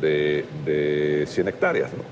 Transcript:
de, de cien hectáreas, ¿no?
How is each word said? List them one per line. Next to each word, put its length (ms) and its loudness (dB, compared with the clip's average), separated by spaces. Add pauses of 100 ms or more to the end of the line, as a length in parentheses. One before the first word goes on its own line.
de, 420 2 (220)
de 640 2
cien 200 0
hectáreas, 460 0
¿no? 180 -8